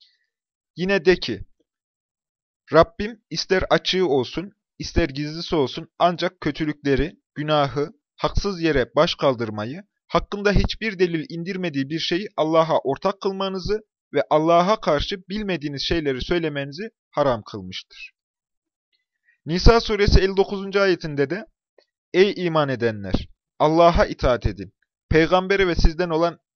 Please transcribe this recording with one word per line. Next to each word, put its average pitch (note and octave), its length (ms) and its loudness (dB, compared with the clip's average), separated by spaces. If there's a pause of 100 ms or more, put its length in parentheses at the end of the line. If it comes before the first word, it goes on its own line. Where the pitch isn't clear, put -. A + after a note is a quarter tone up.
(760)
Yine F#3 280 -2
de F3+ 120 6
ki, G2+ 280 -8 (1300)
"Rabbim G3+ 580 2
ister F#3 400 -2
açığı F3+ 360 0
olsun, C#3 460 -2 (260)
ister E3 300 -2
gizlisi D3+ 480 -6
olsun D3 320 -2 (100)
ancak F3 420 -2
kötülükleri, D3 800 -2 (140)
günahı, D3 580 -2 (240)
haksız F3 460 -2
yere C#3+ 340 0
baş E3 180 2
kaldırmayı, A#2 680 -4 (240)
hakkında G3+ 440 -2
hiçbir G3 460 0
delil E3+ 300 0
indirmediği E3 600 -6
bir D#3+ 100 -6
şeyi F3 380 -4
Allah'a D#3+ 420 2
ortak D#3+ 420 -2
kılmanızı F#3+ 640 -4 (320)
ve C#3+ 160 0
Allah'a E3+ 500 4
karşı F3+ 480 -2
bilmediğiniz E3+ 540 -6
şeyleri C#3 420 -2
söylemenizi D#3 680 -4 (200)
haram B2+ 320 0
kılmıştır." - 680 -14 (1300)
Nisa F#3 340 6
suresi G#3 400 2
elli F#3+ 160 0
dokuzuncu G3 440 0
ayetinde D#3 500 0
de, G#3 160 -6 (680)
"Ey F#3+ 240 4
iman D#3+ 320 0
edenler, G#2+ 600 -2 (300)
Allah'a E3+ 480 6
itaat A#2+ 400 -2
edin. G2 280 -6 (360)
Peygambere F#3 580 2
ve E3 60 0
sizden E3 360 2
olan, E3 300 0 (160)